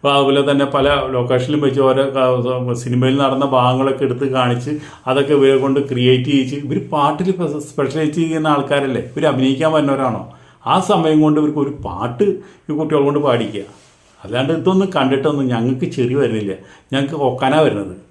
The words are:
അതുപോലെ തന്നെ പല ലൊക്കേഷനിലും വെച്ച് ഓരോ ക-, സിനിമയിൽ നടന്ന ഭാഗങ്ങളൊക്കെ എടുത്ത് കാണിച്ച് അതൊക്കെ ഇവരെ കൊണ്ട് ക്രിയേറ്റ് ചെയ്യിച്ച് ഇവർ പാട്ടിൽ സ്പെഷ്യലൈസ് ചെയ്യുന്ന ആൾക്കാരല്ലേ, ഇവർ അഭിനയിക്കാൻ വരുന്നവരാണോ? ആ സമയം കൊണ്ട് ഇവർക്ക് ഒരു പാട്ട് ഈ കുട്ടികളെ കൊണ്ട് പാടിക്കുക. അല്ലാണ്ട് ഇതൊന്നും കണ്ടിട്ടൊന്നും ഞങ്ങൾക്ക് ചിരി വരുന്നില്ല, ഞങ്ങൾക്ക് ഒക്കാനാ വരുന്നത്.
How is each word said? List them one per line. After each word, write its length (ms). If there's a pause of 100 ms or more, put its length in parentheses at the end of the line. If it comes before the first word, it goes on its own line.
(140)
അതുപോലെ 340
തന്നെ 160 (100)
പല 120 (280)
ലൊക്കേഷനിലും 520
വെച്ച് 220
ഓരോ 140 (140)
ക-, 680
സിനിമയിൽ 400
നടന്ന 320
ഭാഗങ്ങളൊക്കെ 540
എടുത്ത് 260
കാണിച്ച് 380 (380)
അതൊക്കെ 280
ഇവരെ 240
കൊണ്ട് 160 (120)
ക്രിയേറ്റ് 420
ചെയ്യിച്ച് 240 (100)
ഇവർ 120 (160)
പാട്ടിൽ 340 (400)
സ്പെഷ്യലൈസ് 500
ചെയ്യുന്ന 360
ആൾക്കാരല്ലേ, 480 (100)
ഇവർ 180
അഭിനയിക്കാൻ 460
വരുന്നവരാണോ? 460 (500)
ആ 40 (140)
സമയം 340
കൊണ്ട് 180
ഇവർക്ക് 240
ഒരു 60 (140)
പാട്ട് 400 (420)
ഈ 120
കുട്ടികളെ 280
കൊണ്ട് 200
പാടിക്കുക. 360 (600)
അല്ലാണ്ട് 360
ഇതൊന്നും 380
കണ്ടിട്ടൊന്നും 560
ഞങ്ങൾക്ക് 420
ചിരി 240
വരുന്നില്ല, 320 (400)
ഞങ്ങൾക്ക് 260 (120)
ഒക്കാനാ 380
വരുന്നത്. 280 (140)